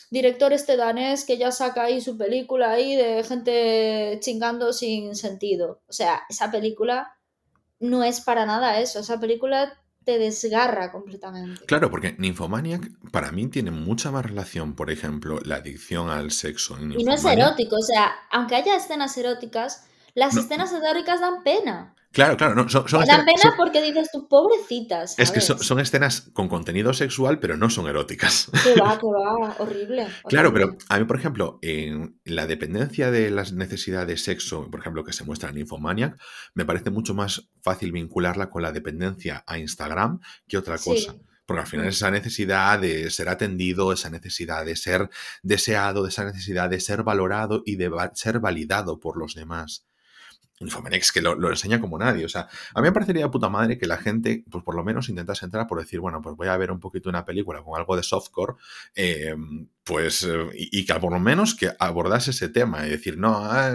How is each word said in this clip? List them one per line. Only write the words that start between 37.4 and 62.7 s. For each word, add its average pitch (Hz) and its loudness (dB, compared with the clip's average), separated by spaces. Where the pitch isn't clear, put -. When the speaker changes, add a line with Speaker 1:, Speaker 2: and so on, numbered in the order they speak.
Speaker 2:
fácil 92 -2
vincularla 87 -2
con 85 -4
la 82 -2
dependencia 80 -6
a 82 -8
Instagram 82 -4
que - -4
otra 87 -4
Speaker 1:
Sí. - -4
Speaker 2:
cosa. 104 0
Porque 85 -2
al - -8
final 76 -4
Speaker 1:
Mm. 95 0
Speaker 2:
esa 95 0
necesidad 101 2
de 82 0
ser - -4
atendido, 92 0
esa 90 -4
necesidad 82 -6
de 82 -6
ser 92 -2
deseado, 101 2
esa 98 -4
necesidad 92 -2
de 92 -2
ser 104 -4
valorado 104 0
y 101 -4
de 90 -2
va-, 87 -4
ser 110 -2
validado 87 -2
por 80 -8
los 78 -8
demás. 80 -12
Ninfomaníac - -4
es - 2
que 92 4
lo, 85 4
lo 85 2
enseña 101 0
como 87 -6
nadie. 98 0
O 82 -6
sea, - -6
a 104 2
mí 143 6
me 185 6
parecería 190 2
de 143 0
puta 113 0
madre 113 0
que 98 -2
la 82 -2
gente, 113 -2
pues, 87 -10
por 82 -6
lo 85 -4
menos 113 -4
intentase 90 -6
entrar 107 -4
por 90 -4
decir, 85 -8
"Bueno, 82 -6
pues 76 -12
voy 87 -4
a 92 2
ver 92 0
un 90 -6
poquito 92 -8
una 87 -4
película 87 -6
con 80 -8
algo 87 0
de 87 0
softcore", 98 -4
eh, 80 -2
pues, 80 0
eh, 82 -2
y, 98 -2
y 92 -4
que - 2
por 85 0
lo - 2
menos 208 4
que - 0
abordase 95 0
ese 95 -4
tema 87 0